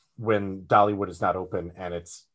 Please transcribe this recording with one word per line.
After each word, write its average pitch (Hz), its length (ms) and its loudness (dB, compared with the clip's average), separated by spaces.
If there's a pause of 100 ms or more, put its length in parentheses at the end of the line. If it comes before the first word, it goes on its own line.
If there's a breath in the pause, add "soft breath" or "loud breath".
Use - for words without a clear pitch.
(180)
when 101 460 0
Dollywood 104 460 4
is 87 120 -12
not 90 140 2
open 90 400 -6
and 90 200 -8
it's - 400 -14